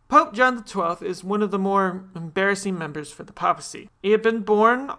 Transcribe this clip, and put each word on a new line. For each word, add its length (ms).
Pope 260
John 220
the 60
Twelfth 380
is 240
one 180
of 80
the 80
more 460
embarrassing 640
members 340
for 120
the 100
papacy. 560
He 80
had 100
been 200
born 580